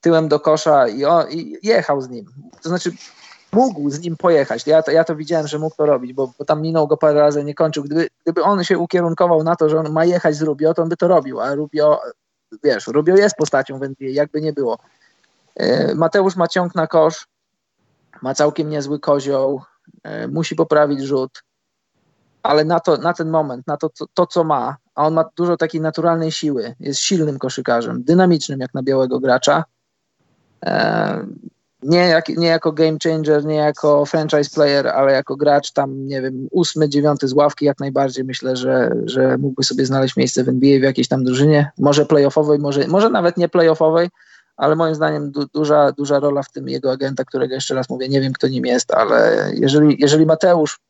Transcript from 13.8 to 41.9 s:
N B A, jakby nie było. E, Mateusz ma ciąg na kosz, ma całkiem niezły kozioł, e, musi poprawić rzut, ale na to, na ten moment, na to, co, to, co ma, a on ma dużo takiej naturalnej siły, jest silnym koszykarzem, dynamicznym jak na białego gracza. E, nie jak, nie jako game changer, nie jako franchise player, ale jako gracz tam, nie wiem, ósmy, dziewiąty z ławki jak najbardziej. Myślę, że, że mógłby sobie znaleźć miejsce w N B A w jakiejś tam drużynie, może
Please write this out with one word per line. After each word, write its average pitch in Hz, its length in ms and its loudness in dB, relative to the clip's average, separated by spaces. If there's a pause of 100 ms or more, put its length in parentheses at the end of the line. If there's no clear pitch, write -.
N 135 160 -10
B 139 60 -12
A, 131 40 -6
jakby 147 320 -2
nie 151 120 -4
było. 127 240 -4 (760)
E, 143 400 0
Mateusz 175 400 0
ma 175 120 0
ciąg 175 280 -4
na - 120 -2
kosz, 160 400 0 (960)
ma 131 120 -6
całkiem 151 360 0
niezły 147 300 -6
kozioł, 139 600 -2 (420)
e, 107 240 -10
musi 156 280 -4
poprawić 151 480 2
rzut, 135 400 -4 (1000)
ale 151 220 2
na 170 140 0
to, 160 180 0
na 175 160 -2
ten 160 160 -6
moment, 143 380 -4
na 147 100 -4
to, 160 120 -4
co, - 240 -12
to, 175 140 2
co 175 160 -2
ma, 143 340 -2 (180)
a 151 120 0
on 160 60 0
ma 160 120 2 (100)
dużo 175 220 0
takiej 160 240 -4
naturalnej 160 500 -2
siły, 127 480 -4
jest 139 200 -6
silnym 151 400 -2
koszykarzem, 120 640 -4
dynamicznym 165 560 2
jak 127 140 -8
na 135 100 -6
białego 131 360 0
gracza. 135 440 2 (1000)
E, 101 600 -2 (580)
nie 156 140 2
jak, 165 320 2
nie 170 180 -2
jako 165 240 0
game 156 320 0
changer, 156 420 0
nie 156 100 -2
jako 147 500 2
franchise 151 480 0
player, 143 340 2
ale 135 240 2
jako 131 240 0
gracz 143 360 2
tam, 135 360 -4
nie 135 140 -6
wiem, 131 300 -8
ósmy, 156 380 0
dziewiąty 143 380 0
z 127 60 -2
ławki 147 320 2
jak 139 140 0
najbardziej. 135 440 -4
Myślę, 131 320 -6
że, 127 360 0 (140)
że 131 320 0
mógłby 135 260 -4
sobie 139 220 -2
znaleźć 131 320 -2
miejsce 131 260 0
w 135 60 0
N 131 100 0
B 135 80 4 (100)
A - 20 4
w 131 40 2
jakiejś 131 240 0
tam 135 160 -2
drużynie, 147 540 2
może 143 280 4